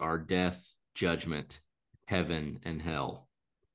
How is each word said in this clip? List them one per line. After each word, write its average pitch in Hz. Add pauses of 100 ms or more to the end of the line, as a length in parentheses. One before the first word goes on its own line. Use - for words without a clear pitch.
are 80
death, 90 (280)
judgment, 80 (460)
heaven, 78
and 80
hell. 76 (460)